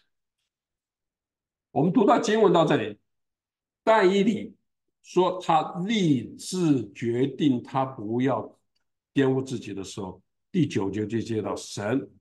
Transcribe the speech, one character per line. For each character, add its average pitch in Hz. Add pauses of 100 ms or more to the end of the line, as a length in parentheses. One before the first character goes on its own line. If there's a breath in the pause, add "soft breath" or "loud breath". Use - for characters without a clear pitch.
(1700)
我 135
们 180
读 208
到 240
经 214
文 185
到 165
这 151
里， 104 (880)
但 220
以 196
理 196 (480)
说 185
他 165
立 170
志 147
决 117
定 135
他 135
不 117
要 123 (560)
玷 135
污 131
自 127
己 101
的 95
时 -
候， 92 (280)
第 165
九 98
节 107
就 110
接 110
到 98
神 113 (120)